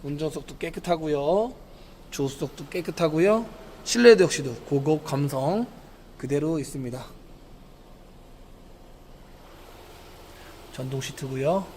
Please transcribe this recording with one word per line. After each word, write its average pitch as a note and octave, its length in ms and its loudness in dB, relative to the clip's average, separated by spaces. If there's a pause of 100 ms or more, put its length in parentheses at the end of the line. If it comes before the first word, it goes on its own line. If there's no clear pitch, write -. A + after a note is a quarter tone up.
운전석도 D3 540 -6
깨끗하고요. E3+ 960 0 (560)
조수석도 C#3 600 -4
깨끗하고요. F3 760 2 (380)
실내도 A#3 420 10
역시도 C3+ 280 -2 (140)
고급 D3+ 380 2
감성 C#3+ 600 0 (520)
그대로 D3 420 0
있습니다. B2+ 440 -6 (3750)
전동 C3 280 -6
시트고요. C#3 640 -2 (120)